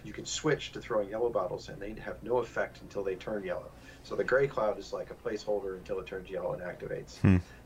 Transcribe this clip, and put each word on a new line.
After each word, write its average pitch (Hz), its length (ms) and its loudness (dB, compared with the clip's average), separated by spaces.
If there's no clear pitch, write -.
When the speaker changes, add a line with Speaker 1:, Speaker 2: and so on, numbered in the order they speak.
Speaker 1:
You - 80 -10
can - 120 -8
switch - 480 0
to 104 80 -8
throwing 104 280 2
yellow 113 200 2
bottles, 92 400 0
and - 120 -10
they 107 180 -6
have - 240 -8
no 117 140 4
effect 113 440 0
until 98 220 -4
they 95 120 2
turn 104 280 -2
yellow. 87 260 -4
So - 120 -6
the 101 80 2
gray 135 240 6
cloud 110 320 2
is - 140 -6
like 95 180 -4
a - 40 -8
placeholder 101 600 -2
until 92 240 -4
it 92 60 -6
turns 92 240 -8
yellow 90 240 0
and 87 80 -4
activates. - 560 -6
Speaker 2:
Hmm. 95 200 8